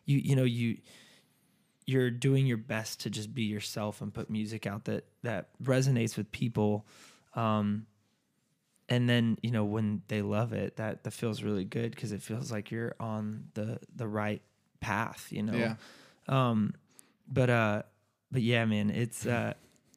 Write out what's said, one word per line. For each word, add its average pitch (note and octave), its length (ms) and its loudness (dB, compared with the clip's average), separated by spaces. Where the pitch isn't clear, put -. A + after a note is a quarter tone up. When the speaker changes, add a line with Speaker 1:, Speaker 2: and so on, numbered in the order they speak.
Speaker 1:
you, C#3+ 140 4
you C#3 180 4
know, C3 80 6
you, A#2 320 0
you're C3 240 4
doing C3+ 380 4
your A#2+ 100 0
best A2 440 -6
to A#2 80 -4
just G#2+ 260 -6
be A#2 80 0
yourself G#2 580 -4
and G#2 120 -8
put A2 160 -8
music G#2+ 360 -4
out G2+ 200 -6
that, G#2+ 200 -4
that G#2+ 260 -4
resonates B2+ 560 2
with G#2 140 -4
people. G#2+ 560 0
Um, G#2+ 500 0
and B2 220 4
then, A#2 320 4
you A2+ 100 -2
know, G#2+ 140 2
when G#2 440 0
they G#2+ 120 0
love G#2 320 0
it, G2 240 -4
that, A2 260 -6
that G#2+ 80 -6
feels A2 300 -4
really G2+ 240 -2
good A#2 320 -4
'cause A2 140 -6
it G2 100 -6
feels A#2+ 300 -6
like G#2 200 -6
you're A2+ 280 -6
on G#2+ 560 -6
the, A2 240 -4
the A#2 120 -6
right G#2 360 -2
path, G#2+ 520 -4
you - 120 -4
know? A2+ 140 -2
Speaker 2:
Yeah. A2+ 180 0
Speaker 1:
Um, A#2+ 460 2
but, B2+ 220 4
uh, A2 340 4
but B2+ 120 0
yeah, A#2 220 4
man, G#2 260 2
it's, A#2+ 340 -2
uh, A2+ 280 0